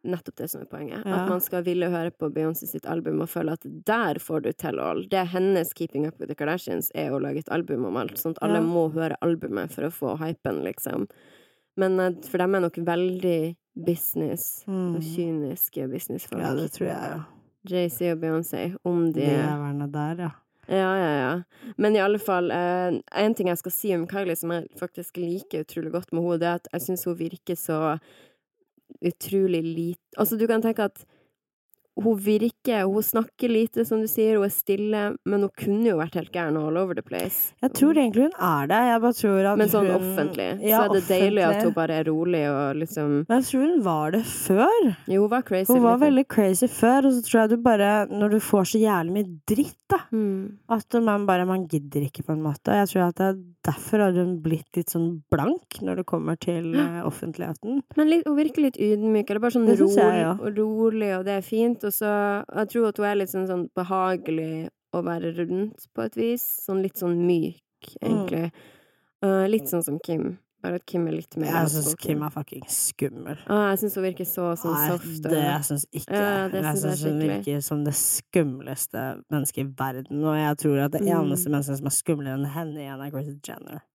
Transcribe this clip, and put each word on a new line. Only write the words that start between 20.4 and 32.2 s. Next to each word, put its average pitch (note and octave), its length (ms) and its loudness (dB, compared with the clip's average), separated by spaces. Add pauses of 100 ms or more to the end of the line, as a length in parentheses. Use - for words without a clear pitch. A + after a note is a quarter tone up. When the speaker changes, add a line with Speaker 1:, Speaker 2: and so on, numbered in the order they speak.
Speaker 1:
Ja, F#3+ 260 2
ja, E3+ 180 2 (220)
ja. F3+ 60 -4 (360)
Men G#3+ 180 4
i G#3 40 4
alle G3+ 200 2
fall, F3+ 320 0
eh, F3+ 480 0 (120)
en G#3+ 220 0
ting F#3 140 -2
jeg F3 100 0
skal F3+ 140 -8
si G3+ 220 -2
om E3+ 140 -2
Kylie F#3 300 -4
som E3+ 140 -6
jeg E3+ 160 -4 (100)
faktisk - 400 -12
liker E3+ 480 -6
utrolig D#3+ 260 -8
godt F3 220 -6
med E3 100 0
henne, E3+ 160 0
det E3+ 80 0
er F3 80 0
at - 180 -10
jeg F3 80 -6
synes F3+ 240 -6
hun F3 120 -4
virker E3+ 380 -6
så D#3 440 -2 (1040)
utrolig F3+ 580 0
lit-, E3 540 -6
altså, G#3+ 200 0
du A3+ 100 2
kan A3 140 2
tenke A3+ 220 0
at - 220 -6 (960)
hun A3 160 4
virker, G#3+ 720 2